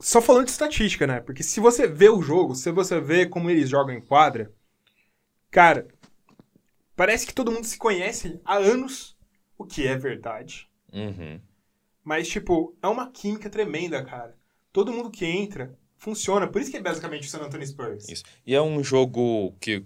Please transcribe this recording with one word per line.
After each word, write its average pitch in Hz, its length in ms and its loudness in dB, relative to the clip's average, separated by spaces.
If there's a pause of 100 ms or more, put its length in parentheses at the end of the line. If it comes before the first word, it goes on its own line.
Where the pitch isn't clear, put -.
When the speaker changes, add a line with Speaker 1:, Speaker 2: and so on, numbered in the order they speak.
Speaker 1:
Só - 200 4
falando 254 260 8
de - 40 -6
estatística, 226 560 -2
né? 123 140 -2
Porque 143 220 -12
se - 180 -4
você 240 260 6
vê 165 220 8
o 214 140 4
jogo, 147 320 2
se 131 180 -6
você 180 280 0
vê 165 260 2
como 175 240 -4
eles 151 180 2
jogam 135 260 0
em 117 60 -12
quadra, 131 520 2 (1000)
cara, 165 360 6 (1120)
parece 208 300 0
que - 80 -14
todo 240 180 -2
mundo 226 120 -6
se - 140 -10
conhece 190 680 -2
há 190 120 0
anos, 240 600 0 (400)
o - 80 -14
que 135 220 -6
é 131 100 -2
verdade. 117 720 -10 (240)
Speaker 2:
Uhum. 95 480 -12 (640)
Speaker 1:
Mas, 160 240 -4
tipo, 180 540 -2
é 240 60 -2
uma 247 240 -4
química 208 360 -8
tremenda, 170 560 -6
cara. 120 320 -18 (360)
Todo 208 200 0
mundo 233 180 -8
que - 140 -10
entra 165 540 -6 (180)
funciona. 202 520 -4
Por 208 120 -4
isso 277 120 -8
que - 40 -10
é 262 60 -12
basicamente 160 460 -8
o - 20 -14
San 160 80 -12
Antonio 143 260 -12
Spurs. 113 440 -12
Speaker 2:
Isso. - 160 -14 (200)
E 123 120 0
é 143 40 4
um 151 220 -2
jogo 120 800 0
que, 101 260 -4